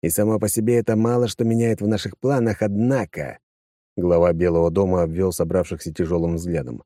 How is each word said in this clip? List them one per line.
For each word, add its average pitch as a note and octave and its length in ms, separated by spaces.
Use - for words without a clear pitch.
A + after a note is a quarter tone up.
И E2 60
само G#2 300
по G#2 80
себе A#2 300
это A2 180
мало A#2+ 320
что A2 160
меняет A2+ 380
в G#2 60
наших G#2 320
планах, B2 420
однако. G#2 800
Глава F2 360
Белого E2+ 360
дома F#2 320
обвел F2 300
собравшихся F2 600
тяжелым E2+ 440
взглядом. D#2+ 500